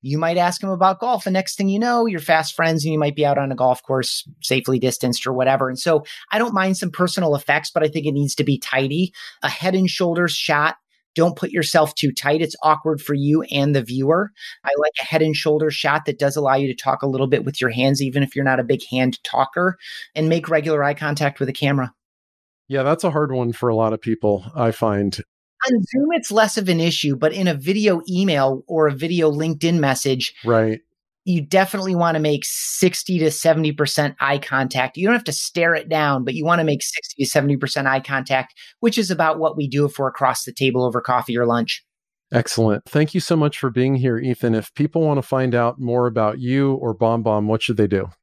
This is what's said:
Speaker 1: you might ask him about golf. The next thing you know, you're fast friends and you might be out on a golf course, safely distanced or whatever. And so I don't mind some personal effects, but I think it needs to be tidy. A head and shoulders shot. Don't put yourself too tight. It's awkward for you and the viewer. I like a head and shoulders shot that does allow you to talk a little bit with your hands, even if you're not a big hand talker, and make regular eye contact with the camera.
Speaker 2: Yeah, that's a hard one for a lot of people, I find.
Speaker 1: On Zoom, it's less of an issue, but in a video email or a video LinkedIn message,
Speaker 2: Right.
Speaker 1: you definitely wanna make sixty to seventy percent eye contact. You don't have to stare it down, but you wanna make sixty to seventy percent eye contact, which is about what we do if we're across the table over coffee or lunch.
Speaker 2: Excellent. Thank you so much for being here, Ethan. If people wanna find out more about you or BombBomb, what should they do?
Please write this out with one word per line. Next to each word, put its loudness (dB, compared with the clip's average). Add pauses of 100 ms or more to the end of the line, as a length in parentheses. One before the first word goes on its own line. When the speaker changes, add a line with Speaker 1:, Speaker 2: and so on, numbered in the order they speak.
Speaker 1:
you -4
might 0
ask 0
him -4
about 2
golf. -2
The -2
next -2
thing 0
you 0
know, 2
you're -2
fast 2
friends 0
and -2
you 0
might 0
be 0
out 2
on -2
a -4
golf 2
course, -4 (140)
safely 0
distanced -2
or -2
whatever. 2
And -8
so 0 (280)
I 0
don't 0
mind 0
some -6
personal 0
effects, -2
but 0
I 2
think -4
it 0
needs 0
to 0
be 0
tidy. -2 (280)
A -2
head -2
and 2
shoulders 0
shot. 0 (400)
Don't 2
put -6
yourself 2
too 0
tight. 0
It's -4
awkward 2
for -4
you 2
and 2
the 2
viewer. 0 (340)
I -2
like 0
a -6
head 0
and 2
shoulders 0
shot 0
that -4
does 0
allow 2
you 0
to -4
talk -2
a 0
little 0
bit 0
with -6
your 0
hands, 2
even 0
if -2
you're 0
not 2
a -2
big 0 (100)
hand 0
talker, -2 (380)
and 0
make 0
regular 0
eye 0
contact -2
with 0
the -6
camera. -2 (760)
Speaker 2:
Yeah, -2
that's 2
a 2
hard 0
one 0
for -2
a 2
lot 2
of -4
people, 0 (100)
I 2
find. 0 (460)
Speaker 1:
On 2
Zoom, -2
it's -4
less 2
of -2
an 2
issue, 0
but 0
in 0
a 0
video 0
email 0
or 2
a 2
video 0
LinkedIn 0
message, 0 (120)
Speaker 2:
Right. 2 (440)
Speaker 1:
you 0
definitely 0
wanna 0
make 0
sixty -2
to 2
seventy 0
percent -2
eye 0
contact. -2
You -2
don't 2
have -4
to -6
stare 0
it -6
down, 2
but -4
you -4
wanna 4
make 0
sixty -6
to -4
seventy 2
percent -2
eye 0
contact, -2 (240)
which 2
is 0
about 0
what 0
we -2
do 2
if -4
we're 0
across 0
the -12
table 2
over 0
coffee 0
or 2
lunch. 0 (480)
Speaker 2:
Excellent. 2
Thank 0
you 2
so 0
much 2
for -2
being 0
here, 2
Ethan. 0
If -2
people 0
wanna 2
find 0
out 2
more 0
about 0
you 0
or -4
BombBomb, 2
what 0
should -2
they 2
do? 0 (140)